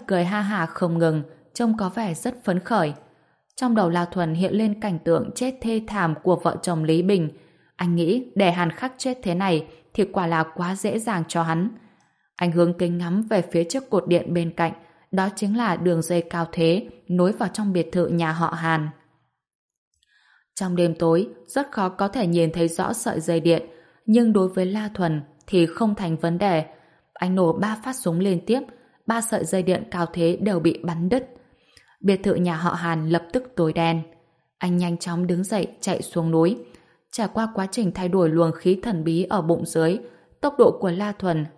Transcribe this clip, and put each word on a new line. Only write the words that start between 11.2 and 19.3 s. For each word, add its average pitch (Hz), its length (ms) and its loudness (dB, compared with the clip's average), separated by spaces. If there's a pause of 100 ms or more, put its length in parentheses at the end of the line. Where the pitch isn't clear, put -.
cho 170 140 0
hắn. 165 280 0 (680)
Anh 175 160 0
hướng 175 260 4
kính 175 200 0
ngắm 175 240 0
về 220 200 0
phía 170 220 0
chiếc 269 260 -6
cột 196 180 0
điện 170 260 2
bên 165 220 -2
cạnh, 170 160 0 (380)
đó 190 260 0
chính 208 200 -2
là 220 200 0
đường 165 260 2
dây 175 200 0
cao 170 300 -6
thế 165 360 2 (200)
nối 180 240 4
vào 202 160 -4
trong 202 240 -2
biệt 170 200 0
thự 175 160 2
nhà 165 240 0
họ 165 160 -2
Hàn. 160 400 -2 (1700)